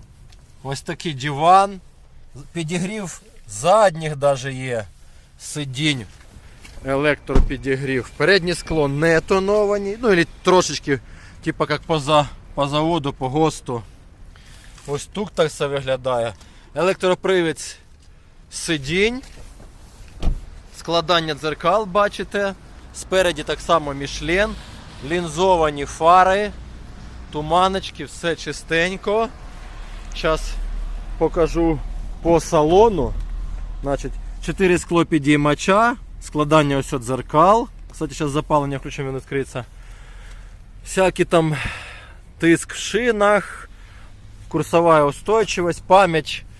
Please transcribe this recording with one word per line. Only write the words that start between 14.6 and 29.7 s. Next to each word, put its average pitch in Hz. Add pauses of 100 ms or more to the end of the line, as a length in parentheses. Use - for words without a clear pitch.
Ось 139
тут 196
так 160
все 151
виглядає. 131 (400)
Електропривід 180 (720)
сидінь. 180 (1500)
Складання 165
дзеркал, 160
бачите. 202 (400)
Спереді 180
так 151
само 156
Michelin. 156 (600)
Лінзовані 165
фари. 185 (840)
Туманочки, 170
все 160
чистенько. 185 (880)